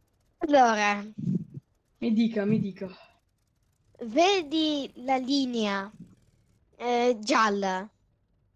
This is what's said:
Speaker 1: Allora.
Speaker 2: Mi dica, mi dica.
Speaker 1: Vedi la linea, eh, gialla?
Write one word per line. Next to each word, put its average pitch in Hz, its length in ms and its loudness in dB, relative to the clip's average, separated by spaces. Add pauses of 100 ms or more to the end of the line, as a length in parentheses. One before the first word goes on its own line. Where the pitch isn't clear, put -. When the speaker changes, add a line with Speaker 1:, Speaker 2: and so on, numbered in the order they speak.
(380)
Speaker 1:
Allora. 226 640 4 (960)
Speaker 2:
Mi 233 140 -2
dica, 214 320 0
mi 214 160 2
dica. 196 280 -8 (1160)
Speaker 1:
Vedi 302 840 0 (140)
la 262 120 0
linea, 240 720 -2 (840)
eh, 240 440 0
gialla? 202 680 0 (680)